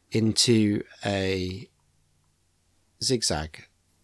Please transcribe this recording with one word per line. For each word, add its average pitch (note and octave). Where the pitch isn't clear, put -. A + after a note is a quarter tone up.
into A2
a F#2+
zigzag E2